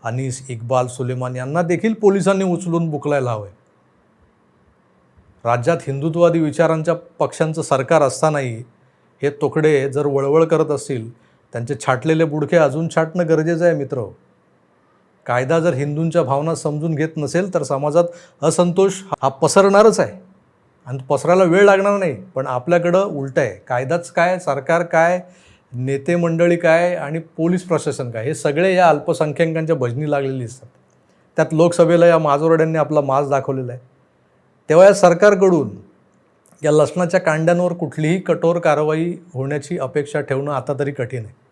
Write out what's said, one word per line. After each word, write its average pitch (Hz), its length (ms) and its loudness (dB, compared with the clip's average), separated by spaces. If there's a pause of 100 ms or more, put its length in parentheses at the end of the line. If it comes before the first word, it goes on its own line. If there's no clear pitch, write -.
अनीस, 127 440 -6
इक्बाल, 123 380 -2
सुलेमान 127 500 -8
यांना 135 260 -4
देखील 180 300 0
पोलिसांनी 196 520 2
उचलून 170 460 -2
बुकलायला 143 400 -2
हवंय. 107 200 -8 (1900)
राज्यात 120 360 0
हिंदुत्ववादी 160 580 0
विचारांच्या 160 560 0 (240)
पक्षांचं 156 440 -4
सरकार 147 400 2
असतानाही 139 520 -2 (680)
हे 143 100 0
तोकडे 143 560 0
जर 143 180 -2
वळवळ 139 380 2
करत 160 260 0
असतील, 127 400 -6 (420)
त्यांचे 120 240 -6
छाटलेले 160 480 0
बुडके 151 320 -2
अजून 156 320 2
छाटणं 165 400 -2
गरजेचं 165 360 0
आहे 170 100 4
मित्र. 135 300 -6 (1200)
कायदा 131 320 0
जर 165 160 0
हिंदूंच्या 151 480 -2
भावना 143 320 -2
समजून 156 400 -4
घेत 156 220 -2
नसेल 170 380 -4
तर 156 80 0
समाजात 147 420 0 (380)
असंतोष 180 600 2 (100)
हा - 160 -2
पसरणारच 196 720 4
आहे 127 200 -4 (680)
आणि 131 120 -10 (100)
पसरायला 170 360 2
वेळ 180 200 4
लागणार 202 340 4
नाही. 175 160 -2 (200)
पण 131 120 -6
आपल्याकडं 170 600 0
उलटं 139 340 -4
आहे, 110 140 -2 (140)
कायदाच 135 420 -4
काय, 180 280 0
सरकार 156 440 -2
काय, 170 380 2 (520)
नेते 139 440 -4
मंडळी 170 400 2
काय 170 380 2
आणि 151 240 -6 (180)
पोलीस 175 260 0
प्रशासन 139 480 -4
काय, 113 140 -8
हे 151 100 -4
सगळे 170 400 0
या 180 140 6
अल्पसंख्याकांच्या 160 880 0
भजनी 127 340 -4
लागलेले 135 340 -2
असतात. - 240 -16 (680)
त्यात 156 160 0
लोकसभेला 170 540 4
या 170 120 6
माजोरड्यांनी 160 600 0
आपला 147 220 0
माज 139 300 -2
दाखवलेला 131 420 -4
आहे. 120 80 -16 (880)
तेव्हा 170 180 8
या 202 80 8
सरकारकडून 180 760 4 (920)
या 151 100 2
लसणाच्या 170 480 2
कांड्यांवर 170 520 0
कुठलीही 165 480 -2
कठोर 170 380 0
कारवाई 156 540 0 (220)
होण्याची 143 440 -6
अपेक्षा 143 420 -4
ठेवणं 143 320 -4
आता 135 260 -6
तरी 143 140 -4
कठीण 123 320 -8
आहे. - 160 -20 (120)